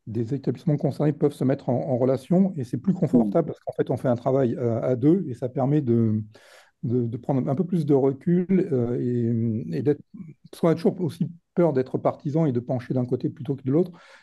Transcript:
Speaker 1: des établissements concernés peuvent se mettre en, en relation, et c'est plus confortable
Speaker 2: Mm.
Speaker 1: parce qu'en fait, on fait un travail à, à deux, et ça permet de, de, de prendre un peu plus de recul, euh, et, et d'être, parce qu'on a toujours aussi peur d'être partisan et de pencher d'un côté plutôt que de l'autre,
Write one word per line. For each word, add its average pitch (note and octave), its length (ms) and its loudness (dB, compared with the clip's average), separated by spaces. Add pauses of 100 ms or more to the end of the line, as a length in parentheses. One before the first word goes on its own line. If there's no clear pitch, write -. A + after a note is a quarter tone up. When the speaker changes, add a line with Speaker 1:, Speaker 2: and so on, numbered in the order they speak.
Speaker 1:
des A2+ 260 -4
établissements D3 440 -2
concernés D3 360 0
peuvent D3 220 0
se - 80 -4
mettre C3+ 260 0
en, B2 180 0
en B2+ 120 0
relation, E3+ 580 2
et C3 60 -4
c'est A#2+ 160 -6
plus F#3 140 0
confortable E3+ 540 2
Speaker 2:
Mm. - 40 -6
Speaker 1:
parce - 80 -12
qu'en - 140 -10
fait, - 180 -2
on B2 60 -2
fait C#3 100 -2
un B2 80 4
travail C3 400 0
à, A#2 240 -2
à C3 160 0
deux, D#3+ 320 4
et A#2+ 80 -8
ça B2 140 -6
permet C#3+ 320 0
de, A2+ 420 2 (600)
de, A#2+ 240 0
de A#2 100 -6
prendre C3+ 320 -2
un C3+ 60 0
peu F3+ 100 0
plus E3+ 200 -2
de C#3+ 80 4
recul, F3 800 2
euh, B2 280 0
et, A#2+ 800 -2
et - 40 -4
d'être, D3 200 0 (500)
parce - 100 -20
qu'on F3+ 80 4
a D#3 60 4
toujours F3 260 0
aussi D3+ 260 -2 (280)
peur E3 180 4
d'être C3 240 0
partisan C#3+ 480 0
et C#3 60 2
de A#2+ 80 0
pencher B2 340 -4
d'un B2+ 120 0
côté B2 240 -2
plutôt C3+ 260 -6
que - 80 -12
de B2+ 80 -2
l'autre, F3 200 2 (320)